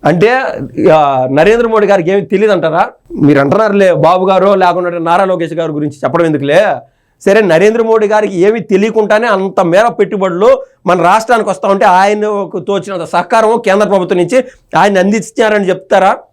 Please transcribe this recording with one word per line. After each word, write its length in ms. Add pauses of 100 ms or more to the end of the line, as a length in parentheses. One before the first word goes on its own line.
అంటే, 380 (500)
ఆ, 400
నరేంద్ర 360
మోడీ 180
గారికి 240
ఏమీ 100
తెలియదు 320
అంటారా? 360 (240)
మీరు 280
అంటున్నారులే 540
బాబు 340
గారో 260
లేకుంటే 440
నారా 260
లోకేష్ 280
గారి 200
గురించి 320
చెప్పడం 220
ఎందుకులే. 480 (500)
సరే, 160
నరేంద్ర 420
మోడీ 240
గారికి 340
ఏమీ 200
తెలియకుండానే 680
అంత 340
మేర 280
పెట్టుబడులు 760 (240)
మన 160
రాష్ట్రానికి 480
వస్తా 180
ఉంటే 180
ఆయనకు 720 (100)
తోచినంత 360
సహకారం 600
కేంద్ర 240
ప్రభుత్వం 300
నుంచి 260 (320)
ఆయన 220
అందించారని 720
చెప్తారా? 480 (160)